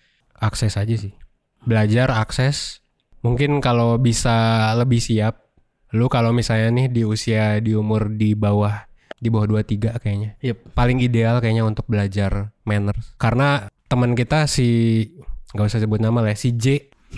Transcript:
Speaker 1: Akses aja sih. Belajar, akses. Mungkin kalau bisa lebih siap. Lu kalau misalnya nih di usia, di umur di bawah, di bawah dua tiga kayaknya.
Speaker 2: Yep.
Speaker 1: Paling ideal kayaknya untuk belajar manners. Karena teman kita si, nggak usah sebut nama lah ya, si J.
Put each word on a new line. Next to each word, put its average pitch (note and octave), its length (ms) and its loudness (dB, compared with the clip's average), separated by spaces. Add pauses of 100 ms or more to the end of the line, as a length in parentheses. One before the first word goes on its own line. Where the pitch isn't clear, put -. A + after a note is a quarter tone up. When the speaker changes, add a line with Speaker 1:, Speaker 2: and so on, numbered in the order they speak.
(340)
Speaker 1:
Akses G#2+ 400 -2
aja G#2 180 -2
sih. G2+ 220 -4 (460)
Belajar, A2+ 520 2
akses. B2+ 720 -4 (380)
Mungkin C#3 400 0
kalau A#2 380 2
bisa A#2+ 360 0 (400)
lebih A#2+ 240 2
siap. A2 480 -2 (440)
Lu A#2 180 0
kalau A#2 240 0
misalnya A2+ 380 0
nih B2+ 200 2
di A#2+ 140 0
usia, G#2+ 560 0
di A2+ 120 0
umur G#2+ 380 0
di G#2+ 240 0
bawah, G#2 500 0 (320)
di A#2 120 -6
bawah A2 200 0
dua G#2+ 140 0
tiga A2 340 -2
kayaknya. G#2 440 -6
Speaker 2:
Yep. - 340 -8
Speaker 1:
Paling B2 260 2
ideal A#2 380 2
kayaknya A2+ 260 0
untuk G#2+ 220 -2
belajar G2+ 640 -2 (140)
manners. G#2 520 -2
Karena A#2+ 540 0 (160)
teman B2 280 0
kita D3 320 0
si, B2+ 220 0 (840)
nggak G#2 140 -2
usah A2 140 0
sebut G#2+ 180 0
nama A2 220 2
lah G#2+ 120 2
ya, G#2 80 -4
si B2 120 0
J. C3 400 0 (260)